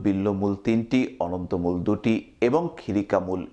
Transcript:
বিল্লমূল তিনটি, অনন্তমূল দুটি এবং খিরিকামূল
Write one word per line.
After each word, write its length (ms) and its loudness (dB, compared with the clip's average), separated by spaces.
বিল্লমূল 500 2
তিনটি, 340 2
অনন্তমূল 500 -2
দুটি 260 2
এবং 140 2
খিরিকামূল 600 -2